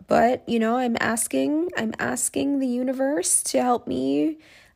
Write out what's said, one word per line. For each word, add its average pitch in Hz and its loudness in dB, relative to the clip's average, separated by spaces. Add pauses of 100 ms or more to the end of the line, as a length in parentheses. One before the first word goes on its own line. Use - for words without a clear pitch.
But, 233 2
you 233 0
know, 226 2
I'm 240 0
asking, 269 0
I'm 226 -4
asking 277 -2
the 269 0
universe 262 0
to 262 0
help 247 0
me 285 0 (380)